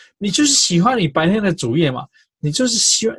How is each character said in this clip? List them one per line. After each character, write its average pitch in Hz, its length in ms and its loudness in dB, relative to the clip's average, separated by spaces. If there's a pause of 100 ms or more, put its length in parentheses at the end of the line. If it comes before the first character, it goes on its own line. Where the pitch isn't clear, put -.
(180)
你 202 140 -4
就 285 120 0
是 277 80 2
喜 175 300 2
欢 247 160 2
你 175 100 0
白 160 220 0
天 214 120 2
的 190 120 0
主 123 240 -2
业 156 140 2
嘛， 123 140 -8 (340)
你 147 120 -4
就 254 160 0
是 233 100 -2
喜 - 300 0
欢， - 120 -4